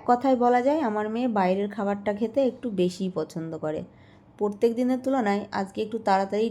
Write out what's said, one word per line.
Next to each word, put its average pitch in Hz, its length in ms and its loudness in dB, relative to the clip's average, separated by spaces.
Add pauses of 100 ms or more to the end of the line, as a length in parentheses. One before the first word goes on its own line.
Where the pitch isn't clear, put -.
কথায় 247 300 4
বলা 240 260 4
যায় 294 180 2
আমার 214 300 -2
মেয়ে 240 180 -2
বাইরের 196 420 2
খাবারটা 202 440 -2
খেতে 226 320 -2
একটু 247 240 -4
বেশিই 180 400 0
পছন্দ 160 480 -6
করে। 156 220 -4 (580)
প্রত্যেক 208 360 2
দিনের 247 280 0
তুলনায় 226 400 0 (100)
আজকে 196 300 -4
একটু 220 160 -6
তাড়াতাড়ি 202 520 2